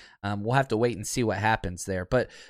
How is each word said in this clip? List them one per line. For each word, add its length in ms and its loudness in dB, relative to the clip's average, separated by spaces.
Um, 200 -4
we'll 120 0
have 140 2
to 80 2
wait 180 2
and 100 -8
see 180 -2
what 140 0
happens 480 0
there. 200 -4
But, 240 0